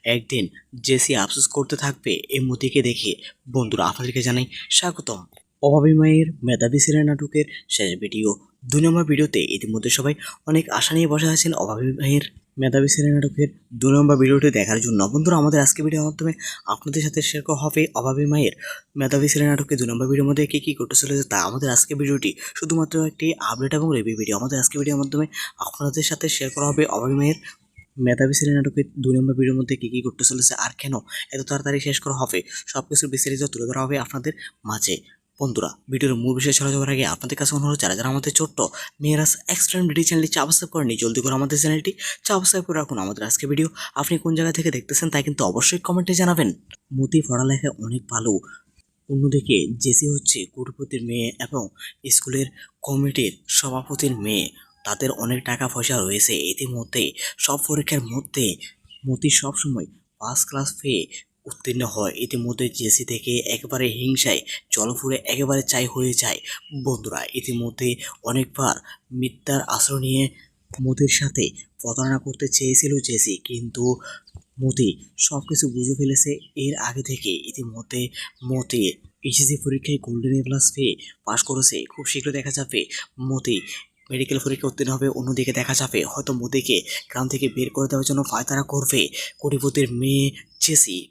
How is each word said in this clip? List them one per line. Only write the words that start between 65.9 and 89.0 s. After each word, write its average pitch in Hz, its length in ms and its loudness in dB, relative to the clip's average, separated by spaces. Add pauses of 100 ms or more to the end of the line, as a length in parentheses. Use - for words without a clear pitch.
হয়ে 127 280 0
যায়। 113 180 -2 (460)
বন্ধুরা, 107 360 -4 (180)
ইতিমধ্যে 120 500 -2 (400)
অনেকবার 127 460 0 (440)
মিথ্যার 131 420 -2 (140)
আশ্রয় 135 300 0
নিয়ে 131 180 2 (640)
মতির 131 340 4
সাথে 139 260 -2 (340)
প্রতারণা 131 460 0
করতে 139 200 -6 (120)
চেয়েছিল 135 360 2 (140)
জেসি, 110 280 0 (120)
কিন্তু 120 360 -6 (760)
মতি 127 300 2 (380)
সব 143 220 -2
কিছু 147 160 0 (100)
বুঝে 127 240 0
ফেলেছে 135 320 2 (340)
এর 143 80 0 (140)
আগে 127 220 -6
থেকে। 117 220 -4 (180)
ইতিমধ্যে 117 520 -8 (480)
মতি 127 320 -2 (420)
এইচএসসি 139 320 0 (100)
পরীক্ষায় 135 400 -2
গোল্ডেন 120 320 -2
এ 131 100 2
প্লাস 135 180 0 (100)
পেয়ে 135 180 0 (320)
পাশ 107 140 -2 (100)
করেছে। 127 280 2 (140)
খুব 147 200 -14
শীঘ্রই 139 260 -4
দেখা 135 200 -6
যাবে 131 220 -4 (500)
মতি 131 280 -2 (500)
মেডিকেল 131 380 -2
পরীক্ষা 135 240 -4
উত্তীর্ণ 131 260 -2
হবে। 135 120 0 (120)
অন্যদিকে 127 400 -2
দেখা 127 220 -2
যাবে 123 180 -2 (120)
হয়তো 139 200 -6 (100)
মতিকে 120 360 2 (340)
গ্রাম 127 220 -2
থেকে 135 120 -2 (100)
বের 127 200 -2
করে 135 140 0
দেওয়ার 135 200 0
জন্য 139 120 2 (100)
পায়তারা 139 320 -2 (100)
করবে 139 280 2 (400)